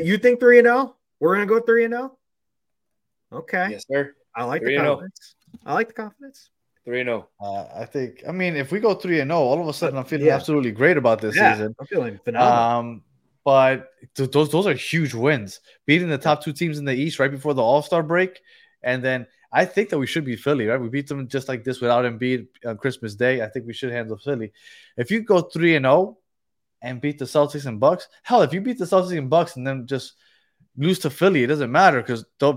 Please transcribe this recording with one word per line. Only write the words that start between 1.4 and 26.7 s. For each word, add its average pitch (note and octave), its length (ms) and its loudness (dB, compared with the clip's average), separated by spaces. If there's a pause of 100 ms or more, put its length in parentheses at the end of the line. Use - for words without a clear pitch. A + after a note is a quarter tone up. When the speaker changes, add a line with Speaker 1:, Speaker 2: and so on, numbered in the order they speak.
Speaker 1:
go A3 140 2
three A#3 240 2
and A#3 100 -2
oh? C4 240 -8 (1120)
Okay. F3+ 400 -4
Speaker 2:
Yes, - 200 -14
sir. C#3 240 -2 (180)
Speaker 1:
I A#2 120 -6
like C#3 160 -4
the - 60 -4
Speaker 2:
Three C#3 100 0
and D3 100 2
oh. D3 80 2
Speaker 1:
confidence. - 400 -14 (300)
I C#3 80 -6
like A3+ 160 -2
the - 40 -20
confidence. C4+ 560 -18 (360)
Speaker 2:
Three B2 160 -4
and B2 80 -4
oh. G#2+ 180 -6 (140)
Speaker 3:
Uh, G2 240 -10 (100)
I A#2 100 -12
think, - 420 -10
I D#3 40 -8
mean, F3+ 240 -4
if C#3 160 -6
we G3+ 80 -4
go G#3+ 140 2
three F3 260 -2
and C3+ 120 -2
oh, E3+ 80 2
all C3+ 200 2
of E3 80 -4
a D3 60 -4
sudden C3+ 240 -4
I'm B2+ 80 -6
feeling D3+ 220 -2
Speaker 1:
Yeah. C#3 80 6
Speaker 3:
absolutely C#3 360 0
great C#3+ 260 4
about A#2 220 4
this A2 160 -4
Speaker 1:
Yeah, F#3 180 4
Speaker 3:
season. G#2+ 260 -4
Speaker 1:
I'm C3+ 80 -16
feeling A#2+ 360 -4
phenomenal. A#2+ 340 4
Speaker 3:
Um, A#2 460 0 (400)
but C3 460 4 (260)
th-, C3+ 160 -4
those, D3+ 200 2
those F#3+ 160 2
are D#3 60 0
huge D3 400 -4
wins. A#2 480 -2 (240)
Beating E3+ 220 2
the D#3 80 -2
Speaker 1:
Yeah. C3 60 -6
Speaker 3:
top D3+ 220 0
two D#3 100 -6
teams D#3 240 -4
in C#3+ 80 -10
the C3+ 80 -2
East C#3+ 260 -4
right C#3 120 0
before C#3+ 220 -4
the B2+ 100 0
All-Star D3 400 2
break. F3+ 360 -2 (440)
And B2 200 -2
then B2+ 240 -4 (240)
I D#3+ 140 2
think G3 240 -2
that D#3+ 80 0
we C3 100 -2
should D#3 180 -4
beat A#2+ 140 -6
Philly, C3+ 280 0
right? B2+ 120 0
We A#2 100 -8
beat C#3 180 -6
them C#3 200 -8
just C3+ 220 -6
like A#2 140 -8
this B2+ 180 -6
without A#2+ 240 2
Embiid A#2+ 420 -4 (180)
on A2 120 -8
Christmas A#2 380 -6
Day. B2 260 0
I G#2+ 80 -4
think A#2+ 160 -10
we A#2 80 -12
should B2 180 -8
handle A2 260 -6
Philly. A#2 360 -8 (420)
If - 160 -6
you A3 100 0
go G3 200 2
three E3 340 0
and C3 100 0
oh F3+ 340 2 (640)